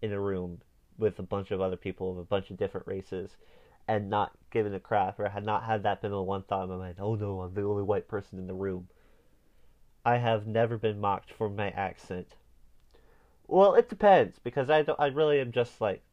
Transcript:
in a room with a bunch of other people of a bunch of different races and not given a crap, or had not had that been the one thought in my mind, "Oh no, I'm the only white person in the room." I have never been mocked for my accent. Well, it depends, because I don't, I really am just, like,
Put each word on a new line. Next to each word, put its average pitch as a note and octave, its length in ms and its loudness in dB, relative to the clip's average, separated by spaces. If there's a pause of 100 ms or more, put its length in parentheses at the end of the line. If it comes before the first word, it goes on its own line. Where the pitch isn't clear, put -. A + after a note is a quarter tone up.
in G#2+ 100 -4
a G2+ 80 -4
room F#2 400 -4 (380)
with G#2 220 0
a G2+ 40 -6
bunch G2 280 -4
of F#2+ 100 0
other F#2 160 -2
people F#2 340 -6
of F#2 60 -8
a F2 80 -10
bunch G2 260 -2
of F#2 60 -12
different G2 300 -4
races F#2+ 500 -8 (500)
and G#2 220 -2
not G#2 240 0 (180)
given G#2 220 0
a F#2+ 60 -6
crap, G2 400 -2
or G#2 100 -2
had G2+ 160 -8
not G#2+ 180 -2
had A2 200 -2
that G2+ 180 -2
been G2+ 100 -4
the G2 100 -2
one G2 220 -4
thought F#2+ 200 -4
in F#2 60 -8
my F#2 80 -8
mind, F2+ 220 -10
"Oh G#2+ 160 -2
no, G2+ 260 -6
I'm F#2 120 -10
the G2+ 100 -4
only G2+ 200 -2
white G2 260 -2
person G2+ 300 -8
in F#2 80 -10
the F#2 60 -8
room." F#2 360 -6 (1160)
I A#2+ 100 4
have A2+ 280 0
never A2+ 320 0
been G#2+ 220 -2
mocked G2 320 -2
for G#2+ 180 -2
my G2+ 200 -4
accent. F#2 680 -8 (1120)
Well, F#3+ 260 8
it A#3 160 6
depends, F#3 480 6
because B2+ 320 -2
I D#3 140 6
don't, D3+ 160 -2
I C#3+ 80 2
really D3 320 2
am B2 120 -4
just, A#2+ 300 -2
like, G2+ 320 -2